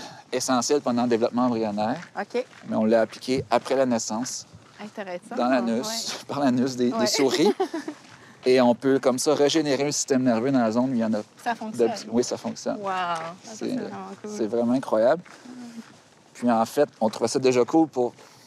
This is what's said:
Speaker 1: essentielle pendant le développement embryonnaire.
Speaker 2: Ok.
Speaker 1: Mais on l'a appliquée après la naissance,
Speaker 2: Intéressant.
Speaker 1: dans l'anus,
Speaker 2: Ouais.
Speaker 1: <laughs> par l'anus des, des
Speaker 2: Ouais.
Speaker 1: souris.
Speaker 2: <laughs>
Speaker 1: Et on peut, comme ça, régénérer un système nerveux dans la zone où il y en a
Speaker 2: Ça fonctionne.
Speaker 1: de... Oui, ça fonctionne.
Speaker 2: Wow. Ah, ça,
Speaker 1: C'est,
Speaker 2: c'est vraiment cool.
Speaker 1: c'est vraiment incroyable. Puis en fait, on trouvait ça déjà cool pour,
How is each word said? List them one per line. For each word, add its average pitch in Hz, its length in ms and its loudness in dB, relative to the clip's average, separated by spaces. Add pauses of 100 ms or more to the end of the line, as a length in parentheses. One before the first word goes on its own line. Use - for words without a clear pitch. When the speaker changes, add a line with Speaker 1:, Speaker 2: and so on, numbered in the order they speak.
(320)
Speaker 1:
essentielle 131 500 2
pendant 120 220 0
le 123 60 0
développement 117 360 2
embryonnaire. 113 540 0 (200)
Speaker 2:
Ok. 240 260 -6 (220)
Speaker 1:
Mais 113 80 -4
on 110 100 2
l'a 113 160 6
appliquée 127 500 -2
après 120 240 2
la 135 100 4
naissance, 127 600 -4 (360)
Speaker 2:
Intéressant. 196 540 -12
Speaker 1:
dans 120 140 0
l'anus, 120 380 0
Speaker 2:
Ouais. - 380 -8
Speaker 1:
<laughs> - 20 -16
par 139 120 -6
l'anus 127 360 2
des, 123 140 0
des 135 60 -2
Speaker 2:
Ouais. 113 120 0
Speaker 1:
souris. 139 520 2
Speaker 2:
<laughs> - 840 -10
Speaker 1:
Et 131 140 6
on 120 140 6
peut, 135 240 2
comme 131 220 2
ça, 147 160 2
régénérer 143 520 2
un 147 40 -2
système 131 320 0
nerveux 120 280 2
dans 131 100 2
la 110 100 2
zone 123 200 0
où - 20 -2
il 117 60 0
y 113 60 0
en 110 80 0
a 107 80 -2 (220)
Speaker 2:
Ça 240 100 -2
fonctionne. 220 360 0
Speaker 1:
de... - 40 -4 (160)
Oui, - 140 2
ça - 140 -6
fonctionne. 113 400 -8
Speaker 2:
Wow. 202 120 -8
Ah, 180 260 -2 (280)
ça, - 100 -16
Speaker 1:
C'est, - 160 -8
Speaker 2:
c'est 254 60 -4
vraiment - 320 -8 (160)
cool. - 120 -12
Speaker 1:
c'est 113 120 -4
vraiment 117 260 0
incroyable. 131 480 2 (1120)
Puis 123 160 -2
en 113 160 2
fait, 147 240 0 (100)
on 110 120 2
trouvait 117 160 -2
ça 143 100 -2
déjà 127 280 4
cool 160 220 4
pour, 123 260 -2 (340)